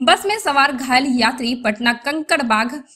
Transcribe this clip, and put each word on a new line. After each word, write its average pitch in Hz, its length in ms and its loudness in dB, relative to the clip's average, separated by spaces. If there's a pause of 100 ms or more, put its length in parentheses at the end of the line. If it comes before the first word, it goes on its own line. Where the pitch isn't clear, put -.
बस 349 240 4
में 427 120 0
सवार 277 340 2
घायल 254 340 0
यात्री 247 480 0
पटना 240 380 -2
कंकड़बाग 269 920 -2 (140)